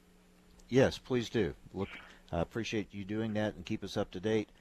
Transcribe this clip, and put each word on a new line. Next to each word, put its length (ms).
Yes, 300
please 320
do. 240
Look, 140
I 120
appreciate 520
you 120
doing 300
that, 200
and 100
keep 200
us 100
up 160
to 80
date, 300